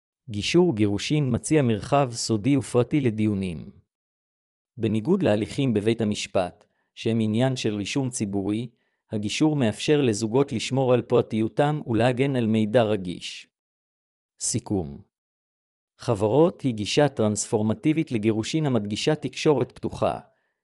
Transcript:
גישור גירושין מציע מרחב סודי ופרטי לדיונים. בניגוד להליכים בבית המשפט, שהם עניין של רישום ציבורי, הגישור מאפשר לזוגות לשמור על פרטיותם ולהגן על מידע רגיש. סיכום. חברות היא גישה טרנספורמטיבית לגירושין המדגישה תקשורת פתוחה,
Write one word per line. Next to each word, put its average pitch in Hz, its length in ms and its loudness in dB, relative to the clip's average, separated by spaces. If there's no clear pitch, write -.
גישור 135 460 2
גירושין 113 580 0
מציע 147 280 2
מרחב 123 500 0
סודי 113 440 0
ופרטי 127 440 0
לדיונים. 104 720 -2
בניגוד 113 460 0
להליכים 110 520 0
בבית 110 260 0
המשפט, 101 640 -4
שהם 113 260 -2
עניין 120 360 0
של 113 180 -2
רישום 123 360 -4
ציבורי, 104 580 -4
הגישור 113 460 0
מאפשר 143 440 2
לזוגות 113 520 0
לשמור 127 400 0
על 120 100 4
פרטיותם 123 840 0
ולהגן 127 500 0
על 117 100 0
מידע 110 360 2
רגיש. 95 640 -4
סיכום. 90 600 -4
חברות 123 600 2
היא 127 140 -2
גישה 120 340 2
טרנספורמטיבית 110 1040 0
לגירושין 110 540 0
המדגישה 110 480 0
תקשורת 135 580 0
פתוחה, - 480 -4